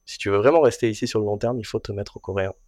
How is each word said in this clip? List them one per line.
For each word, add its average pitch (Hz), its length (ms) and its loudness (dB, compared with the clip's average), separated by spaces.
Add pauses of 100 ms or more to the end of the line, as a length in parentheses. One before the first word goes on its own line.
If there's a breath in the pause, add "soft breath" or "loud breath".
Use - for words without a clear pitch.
si - 120 -16
tu 101 120 -4
veux 101 80 4
vraiment 143 220 6
rester 120 300 2
ici 107 180 -6
sur 110 120 -2
le 104 60 -2
long 104 120 -2
terme, 120 220 -2
il 107 60 -10
faut 117 140 -4
te - 120 -10
mettre 101 260 -8
au - 20 -14
coréen. 95 320 -4 (140)